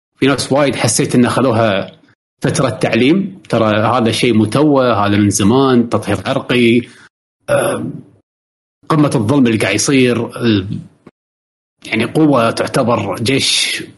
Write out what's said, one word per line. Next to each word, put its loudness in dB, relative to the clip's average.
في 2
ناس -2
وايد 0
حسيت -2
إنه 4
خذوها 0
فترة -2
تعليم، 0
ترى 2
هذا 0
شيء 0
متوه، 2
هذا 0
من 4
زمان، 2
تطهير -4
عرقي، 0
آه، -2
قمة 2
الظلم 2
اللي 0
قاعد -2
يصير، 0
ال-، -2
يعني، -4
قوة 2
تعتبر -2
جيش -2